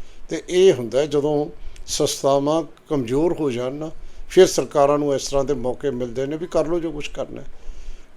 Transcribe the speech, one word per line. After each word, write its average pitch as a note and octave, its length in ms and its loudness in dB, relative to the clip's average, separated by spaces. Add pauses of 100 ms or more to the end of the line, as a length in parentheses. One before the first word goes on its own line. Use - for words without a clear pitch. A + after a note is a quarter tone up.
(280)
ਤੇ D#3+ 200 -6
ਇਹ F3+ 240 8
ਹੁੰਦਾ B2 280 0
ਹੈ D#3 60 2
ਜਦੋਂ D3 400 0 (400)
ਸੰਸਥਾਵਾਂ C#3+ 760 2 (260)
ਕਮਜ਼ੋਰ C#3+ 520 0
ਹੋ D3 100 0
ਜਾਣ B2 220 -4
ਨਾ, D3+ 180 -8 (400)
ਫਿਰ F#3 160 8
ਸਰਕਾਰਾਂ D3 520 4
ਨੂੰ D3 160 0
ਇਸ B2+ 140 -4
ਤਰ੍ਹਾਂ C#3 160 0
ਦੇ C#3 100 0
ਮੌਕੇ B2+ 360 -4
ਮਿਲਦੇ B2 360 -4
ਨੇ D3+ 100 -6
ਵੀ E3 100 -8
ਕਰ D#3+ 200 2
ਲਓ E3+ 120 0
ਜੋ E3 140 -4
ਕੁਛ D3 160 -6
ਕਰਨਾ - 320 -8
ਹੈ। - 60 -12 (720)